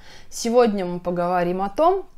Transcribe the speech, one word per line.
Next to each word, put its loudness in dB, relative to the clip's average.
Сегодня 2
мы -6
поговорим -2
о -4
том, 2